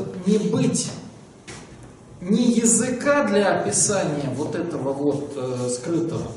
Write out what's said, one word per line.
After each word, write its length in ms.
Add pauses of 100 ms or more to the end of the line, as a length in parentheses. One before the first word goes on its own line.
(280)
не 120
быть 520 (1300)
ни 220
языка 840
для 360
описания 760
вот 200
этого 380
вот, 420
э, 340
скрытого. 520 (160)